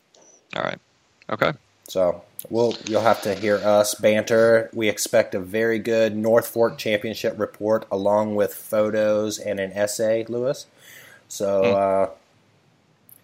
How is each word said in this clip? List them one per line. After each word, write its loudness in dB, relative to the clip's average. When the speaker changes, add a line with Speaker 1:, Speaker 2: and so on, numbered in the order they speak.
Speaker 1:
All -4
right. -6
Okay. 0
Speaker 2:
So 0
we'll, 2
you'll 0
have 2
to -2
hear 0
us 2
banter. 4
We -2
expect 0
a -4
very -2
good 0
North 2
Fork 0
Championship -4
report -2
along 0
with 0
photos -2
and -6
an -4
essay, 0
Lewis. -6
So, -2
Speaker 1:
Hmm. 2
Speaker 2:
uh, 2